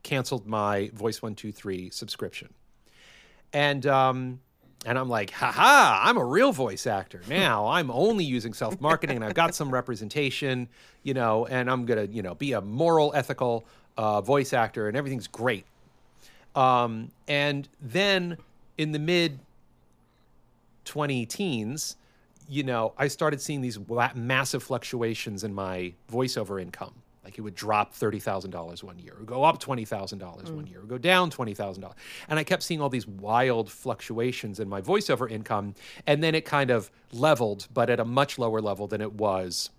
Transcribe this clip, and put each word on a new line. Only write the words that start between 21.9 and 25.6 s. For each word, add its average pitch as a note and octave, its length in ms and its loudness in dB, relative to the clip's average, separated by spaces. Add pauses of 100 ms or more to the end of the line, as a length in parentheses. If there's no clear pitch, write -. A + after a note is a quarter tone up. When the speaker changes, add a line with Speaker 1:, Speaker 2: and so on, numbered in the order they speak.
Speaker 1:
you C#3+ 140 -4
know, A#2 340 0
I C#3+ 100 0
started D3+ 340 0
seeing C#3+ 200 -4
these A#2+ 180 -4
wa-, A#2 340 0
massive C3 480 0
fluctuations A2+ 840 -4
in G#2 80 -6
my F#2 400 -4 (180)